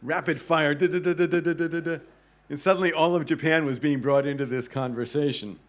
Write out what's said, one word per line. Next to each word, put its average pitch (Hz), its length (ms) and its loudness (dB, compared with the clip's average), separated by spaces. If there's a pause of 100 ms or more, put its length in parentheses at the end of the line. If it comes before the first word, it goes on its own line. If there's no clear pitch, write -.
rapid 156 380 -2
fire, 156 340 2
da, 147 120 0
da, 180 120 2
da, 180 140 0
da, 175 140 2
da, 170 140 0
da, 170 120 -2
da, 165 160 -2
da, 165 120 -4
da. 165 180 -4 (500)
And 143 100 -8
suddenly 185 340 2
all 160 220 4
of 165 120 0
Japan 160 400 2
was 135 120 -2
being 147 220 0
brought 139 260 2
into 139 200 -4
this 123 220 -4
conversation. 123 920 -4 (100)